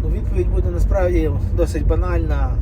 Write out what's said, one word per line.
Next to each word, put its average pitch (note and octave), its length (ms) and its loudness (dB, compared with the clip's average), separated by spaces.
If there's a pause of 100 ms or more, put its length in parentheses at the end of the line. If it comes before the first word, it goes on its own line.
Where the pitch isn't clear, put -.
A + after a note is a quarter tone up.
Ну, - 60 0
відповідь - 420 0
буде - 180 0
насправді D#3+ 640 2 (240)
досить D#3+ 320 0
банальна D3+ 640 0 (100)